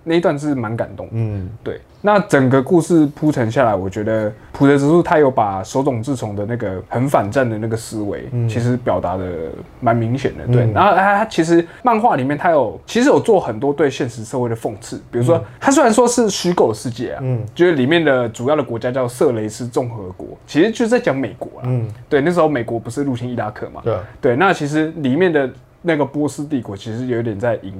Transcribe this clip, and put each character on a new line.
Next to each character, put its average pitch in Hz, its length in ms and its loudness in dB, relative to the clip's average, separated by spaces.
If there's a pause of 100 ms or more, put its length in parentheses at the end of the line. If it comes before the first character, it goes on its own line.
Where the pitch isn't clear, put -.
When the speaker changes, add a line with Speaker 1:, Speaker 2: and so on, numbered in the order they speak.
Speaker 1:
那 165 120 -2
一 170 60 4
段 170 160 0
是 147 200 -2
蛮 113 200 -4
感 - 200 -6
动 98 100 -12
的。 - 80 -14
Speaker 2:
嗯。 104 340 -4 (140)
Speaker 1:
对。 - 180 -8 (200)
那 208 200 2
整 - 280 2
个 135 140 4
故 170 180 4
事 160 260 4
铺 147 260 0
陈 117 180 0
下 127 140 2
来， 107 100 4
我 95 160 -2
觉 107 140 -6
得 110 280 0 (200)
浦 139 160 4
泽 143 100 6
直 143 100 2
树 165 140 4
他 170 160 2
有 147 100 6
把 101 360 0
手 135 180 -2
冢 131 180 -2
治 135 140 -4
虫 107 220 -6
的 104 100 -4
那 117 80 -4
个 95 340 -6
很 123 200 -2
反 120 200 2
战 127 200 0
的 110 100 -4
那 110 80 -4
个 113 100 -2
思 110 260 -8
维， 101 280 -6
Speaker 2:
嗯。 120 180 -2
Speaker 1:
其 113 120 -2
实 123 160 0
表 - 240 -2
达 90 160 -4
得 95 80 -6 (560)
蛮 117 140 2
明 117 220 0
显 - 220 -2
的， 90 80 -10
对。 120 160 4
Speaker 2:
嗯。 113 100 2
Speaker 1:
然 147 120 4
后 196 100 4
他， 196 240 2
他 220 80 0
其 180 160 -2
实 170 220 4 (180)
漫 226 180 2
画 220 140 2
里 135 80 0
面 143 160 -2
他 175 140 2
有， 113 340 0
其 233 160 0
实 277 60 4
有 180 100 6
做 180 220 4
很 110 180 -6
多 139 140 0
对 143 180 2
现 131 180 -4
实 113 160 -12
社 127 160 -6
会 120 80 -2
的 117 60 -2
讽 117 260 -6
刺， - 160 -12 (140)
比 - 80 -4
如 120 60 0
说， 165 140 4
Speaker 2:
嗯。 - 60 -6 (160)
Speaker 1:
他 277 120 4
虽 302 100 6
然 226 100 6
说 240 140 6
是 233 240 2
虚 180 220 -2
构 160 200 2
世 - 160 -6
界 117 260 -6
啊， - 60 -10
Speaker 2:
嗯。 127 320 -2
Speaker 1:
就 170 140 4
是 180 60 4
里 135 120 2
面 165 200 4
的 127 240 2
主 120 200 -4
要 147 60 2
的 151 80 2
国 120 160 -6
家 127 140 -4
叫 127 160 -2
色 143 240 2
雷 107 160 -4
斯 120 180 -8
共 120 240 -4
和 110 220 -10
国， - 160 -14 (180)
其 147 160 2
实 220 80 4
就 226 80 -8
是 233 100 0
在 233 120 2
讲 139 160 0
美 120 200 -4
国 - 120 -12 (120)
啦。 123 80 -6
Speaker 2:
嗯。 120 200 -2 (200)
Speaker 1:
对， 143 120 2
那 156 100 2
时 175 80 0
候 156 100 4
美 139 140 0
国 113 160 -4
不 113 100 -10
是 143 140 -4
入 135 140 -2
侵 123 120 -6
伊 123 60 -6
拉 107 160 -4
克 - 200 -12
嘛？ 76 120 -16
Speaker 2:
对 113 100 -2
啊。 98 80 -2 (200)
Speaker 1:
对， 120 160 2
那 170 160 4
其 156 160 -2
实 156 300 0
里 135 180 0
面 180 160 2
的 139 180 0 (320)
那 170 140 0
个 147 80 0
波 147 240 -2
斯 143 160 -6
帝 143 180 -4
国 101 140 -10
其 110 200 -8
实 127 100 -6
有 120 140 -2
点 113 180 -4
在 113 180 -2
隐 95 240 -14